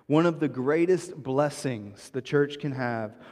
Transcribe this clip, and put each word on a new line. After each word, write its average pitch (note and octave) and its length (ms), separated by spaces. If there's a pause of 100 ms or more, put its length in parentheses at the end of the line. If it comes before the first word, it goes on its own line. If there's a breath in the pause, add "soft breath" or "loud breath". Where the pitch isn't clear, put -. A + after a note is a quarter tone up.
one D#3 180
of E3 160
the D3+ 80
greatest D3+ 720
blessings C3 880
the B2+ 120
church C#3+ 360
can D3 140
have A#2+ 440 (160 loud breath)